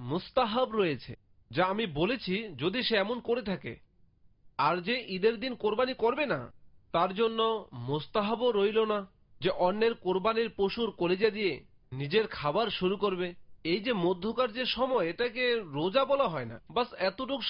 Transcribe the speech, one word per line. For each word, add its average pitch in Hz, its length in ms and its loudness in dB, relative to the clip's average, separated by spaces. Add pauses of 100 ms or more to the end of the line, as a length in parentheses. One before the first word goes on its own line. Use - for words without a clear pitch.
(100)
মুস্তাহাব 226 580 2 (120)
রয়েছে, 139 320 -2 (380)
যা 147 120 0 (100)
আমি 220 120 -2 (160)
বলেছি 190 340 0 (280)
যদি 190 260 0
সে 226 60 2 (100)
এমন 240 140 -4 (100)
করে 233 220 0
থাকে। 135 220 -6 (960)
আর 170 100 2 (100)
যে 240 100 0 (200)
ঈদের 220 260 4
দিন 254 100 -4 (100)
কোরবানি 233 320 2 (100)
করবে 247 280 2
না 139 80 -2 (540)
তার 180 160 2 (100)
জন্য 226 200 0 (480)
মুস্তাহাবও 214 600 0 (100)
রইল 208 200 2 (140)
না 208 60 0 (440)
যে - 80 2 (160)
অন্যের 220 280 2 (100)
কোরবানির 214 540 2
পশুর 202 300 0 (120)
কলিজা 185 360 4
দিয়ে 196 160 0 (480)
নিজের 190 260 2 (120)
খাবার 147 280 0 (140)
শুরু 190 240 0
করবে। 180 240 0 (440)
এই 220 140 2
যে 254 60 2 (120)
মধ্যকার 214 520 0
যে 254 80 -2 (120)
সময়, 240 360 2
এটাকে 240 320 -2 (320)
রোজা 190 340 2
বলা 277 220 4
হয় 123 180 -4
না, 117 60 -12 (200)
বাস 240 120 0 (200)
এতটুক 254 420 -4